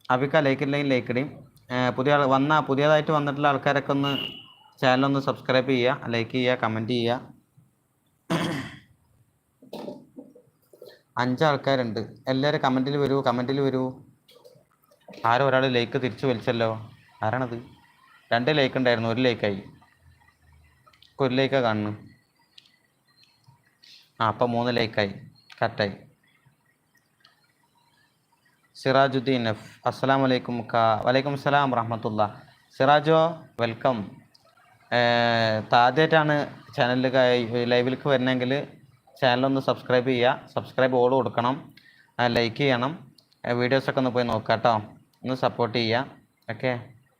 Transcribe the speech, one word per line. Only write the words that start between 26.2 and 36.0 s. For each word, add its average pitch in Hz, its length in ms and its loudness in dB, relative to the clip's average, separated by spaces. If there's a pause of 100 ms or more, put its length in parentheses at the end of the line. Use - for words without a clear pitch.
സിറാജുദ്ദീൻ 131 720 2
എഫ്, - 380 -8
അസ്സലാമു 135 380 2
അലൈക്കും 123 500 -2
ക-, 113 320 4
വലൈക്കും 135 300 0
സലാം 139 380 0
റഹ്മത്തുള്ള. 110 680 -4 (340)
സിറാജോ, 147 440 4 (400)
വെൽക്കം. 117 360 -2 (960)
ഏ, 120 80 2 (720)
താദ്യമായിട്ടാണ് 151 640 4 (400)